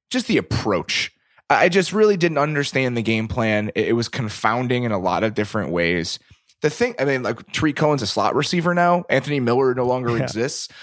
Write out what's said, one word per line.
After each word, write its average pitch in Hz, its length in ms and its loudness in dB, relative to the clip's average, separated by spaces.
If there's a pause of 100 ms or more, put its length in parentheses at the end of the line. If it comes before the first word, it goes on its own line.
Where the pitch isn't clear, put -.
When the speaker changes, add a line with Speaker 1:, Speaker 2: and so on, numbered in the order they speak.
Speaker 1:
just 247 180 -2
the 214 100 2
approach - 760 -2 (460)
I 117 120 4
just 175 240 0
really 214 240 4
didn't 160 200 0
understand 135 600 0
the 113 40 -2
game 110 260 0
plan. 107 480 0
It, 98 140 0
it 113 40 2
was 117 160 0
confounding 123 760 -2
in 113 80 -2
a 98 80 -2
lot 90 240 0
of 110 100 0
different 104 380 -4
ways. 85 480 -2 (420)
The 151 80 4
thing, 233 280 -2
I 135 80 0
mean, 135 180 0
like, 117 140 -2 (140)
Tariq 151 240 0
Cohen's 151 260 2
a 101 60 -4
slot 101 280 0
receiver 170 380 0
now. 175 360 4
Anthony 143 300 0
Miller 127 340 2
no 127 120 0
longer 123 300 0
Speaker 2:
Yeah. 110 80 0
Speaker 1:
exists. - 460 -4 (140)